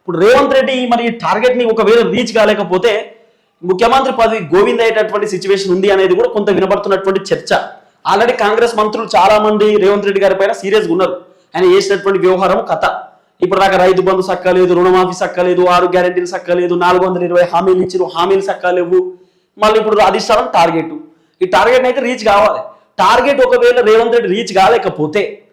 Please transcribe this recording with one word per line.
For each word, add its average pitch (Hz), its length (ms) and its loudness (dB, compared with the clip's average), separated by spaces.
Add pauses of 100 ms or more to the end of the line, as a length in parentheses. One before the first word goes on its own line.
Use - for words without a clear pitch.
ఇప్పుడు 170 220 -8
రేవంత్ 247 360 2
రెడ్డి 262 180 -2 (160)
మరి 233 120 -2 (200)
టార్గెట్ 226 360 0
ని 240 120 0
ఒకవేళ 220 280 2 (140)
రీచ్ 247 240 -4
కాలేకపోతే 208 540 0 (760)
ముఖ్యమంత్రి 240 500 0
పదవి 220 200 0 (120)
గోవింద 226 320 2
అయ్యేటటువంటి 214 500 -2
సిచ్యువేషన్ 190 420 -2
ఉంది 196 180 0
అనేది 185 260 2
కూడా 240 160 0
కొంత 208 120 -2 (100)
వినబడుతున్నటువంటి 196 720 -2
చర్చ. - 220 -4 (580)
Already 233 320 0
కాంగ్రెస్ 226 360 0
మంత్రులు 214 380 -4
చాలా 196 180 4 (120)
మంది 214 200 2 (160)
రేవంత్ 196 260 2
రెడ్డి 196 160 0
గారి 190 160 2
పైన 196 200 0
సీరియస్గా 190 340 -2
ఉన్నారు, 180 200 -2 (400)
ఆయన 180 200 0
చేసినటువంటి 196 500 0
వ్యవహారం 185 360 2 (100)
కథ. 160 140 -2 (600)
ఇప్పటిదాకా 190 380 0
రైతు 185 260 2
బంధు 190 220 0
సక్కలేదు, 180 480 0
రుణమాఫీ 185 440 2
సక్కలేదు, 180 400 -2 (120)
ఆరు 175 200 2
గ్యారెంటీలు 180 380 0
సక్కలేదు, 175 420 -2 (100)
నాలుగు 180 220 2
వందల 180 220 -4
ఇరవై 175 240 2
హామీలు 185 340 0
ఇచ్చిరు, 185 280 -4
హామీలు 190 340 0
సక్కలేవు. 180 520 -2 (600)
మళ్ళీ 214 200 2
ఇప్పుడు 214 260 0
అధిష్టానం 226 480 -2
టార్గెట్, 165 400 -2 (460)
ఈ 185 140 -4
టార్గెట్ 247 340 2
అయితే 254 180 -4
రీచ్ 233 240 -6
కావాలి. 202 300 0 (400)
టార్గెట్ 247 440 2
ఒకవేళ 247 320 2 (120)
రేవంత్ 233 260 2
రెడ్డి 202 200 -2
రీచ్ 226 240 -6
కాలేకపోతే 190 640 0 (300)